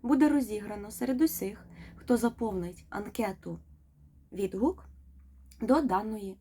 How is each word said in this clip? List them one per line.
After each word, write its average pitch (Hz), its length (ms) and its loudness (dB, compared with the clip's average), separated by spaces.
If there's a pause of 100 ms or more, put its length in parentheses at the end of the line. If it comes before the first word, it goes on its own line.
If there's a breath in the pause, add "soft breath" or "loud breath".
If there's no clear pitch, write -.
буде 269 260 6
розіграно 214 640 0
серед 254 300 -2
усіх, 214 460 0 (300 loud breath)
хто - 200 2
заповнить 202 760 -2
анкету 196 720 -6 (720)
"Відгук" 196 560 -2 (720)
до 247 200 4
даної 208 600 -2